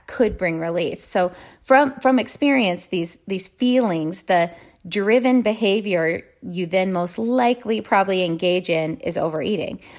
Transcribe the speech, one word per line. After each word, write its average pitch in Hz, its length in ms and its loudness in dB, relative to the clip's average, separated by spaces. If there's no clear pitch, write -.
could 214 280 0
bring 170 220 -2
relief. 165 460 -4
So 180 260 0
from, 269 380 4
from 262 180 4
experience, 226 680 0
these, 165 320 -6
these 190 180 -6
feelings, 190 760 0
the 170 280 2
driven 233 540 2
behavior 202 840 0
you 175 240 -6
then 185 260 0
most 175 260 -4
likely 240 640 0
probably 196 420 0
engage 180 480 0
in 160 280 -2
is - 180 -6
overeating. 160 640 -4